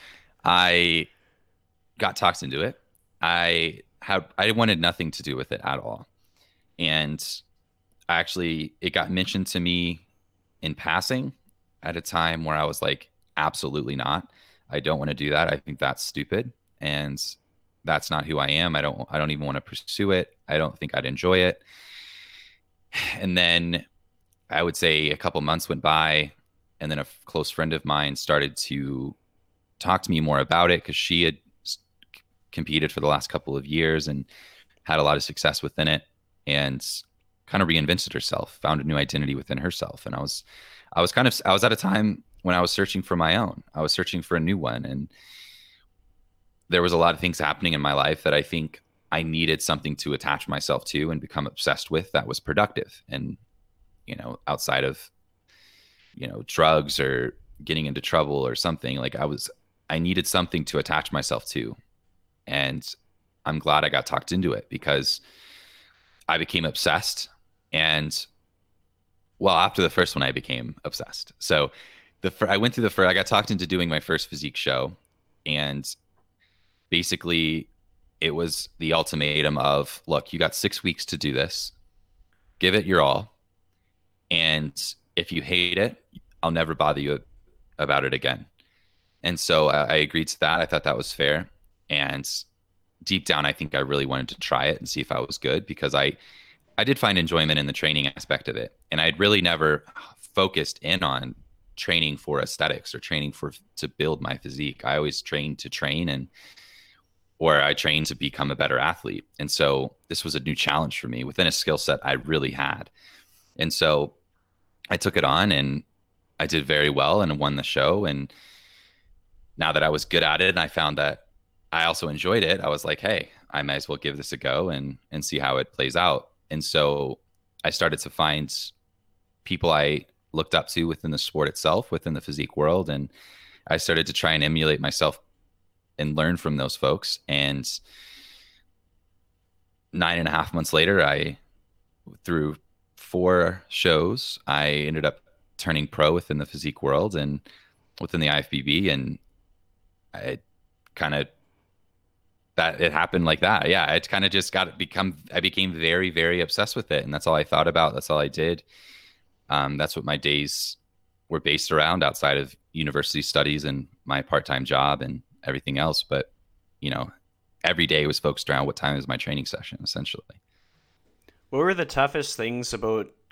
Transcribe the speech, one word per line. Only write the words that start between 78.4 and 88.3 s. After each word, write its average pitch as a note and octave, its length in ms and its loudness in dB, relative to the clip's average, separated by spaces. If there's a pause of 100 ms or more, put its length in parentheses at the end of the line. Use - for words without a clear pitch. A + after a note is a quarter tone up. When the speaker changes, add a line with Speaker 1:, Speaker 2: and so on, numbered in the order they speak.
Speaker 1:
the D#2+ 140 0
ultimatum D2+ 640 0
of, C#2+ 480 0
"Look, D2+ 260 -2
you E2 60 -6
got D#2 160 0
six - 300 -4
weeks E2+ 220 -4
to - 100 -6
do D2 160 -2
this. - 400 -4 (880)
Give F#2 160 4
it G2 100 2
your F2+ 140 6
all. C#2+ 360 2 (920)
And D#2 500 0 (360)
if - 160 -4
you D#2+ 100 -2
hate F2+ 360 0
it, G#2+ 180 0 (460)
I'll E2 100 2
never D#2+ 240 0
bother D2 240 2
you C#2+ 180 -2 (600)
about C#2 260 2
it C2+ 100 -2
again." C2 320 -2 (800)